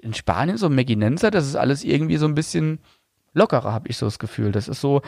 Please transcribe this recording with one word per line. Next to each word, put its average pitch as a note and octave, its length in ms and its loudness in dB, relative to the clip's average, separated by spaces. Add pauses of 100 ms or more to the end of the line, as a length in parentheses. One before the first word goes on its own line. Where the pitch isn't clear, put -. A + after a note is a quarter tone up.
in A2+ 120 -8
Spanien C3+ 460 -2
so G3 100 0
Meginenza, C3 640 2
das F3+ 160 2
ist C#3 100 -4
alles C#3+ 280 0
irgendwie D#3 320 2
so D3+ 100 2
ein D3+ 80 2
bisschen D#3 460 -2 (560)
lockerer, C#3 380 2
hab A2+ 140 -6
ich - 80 -6
so - 100 -2
das G#2 140 -4
Gefühl. A2 320 -4
Das G#2 160 -2
ist - 120 -8
so, C#3 280 2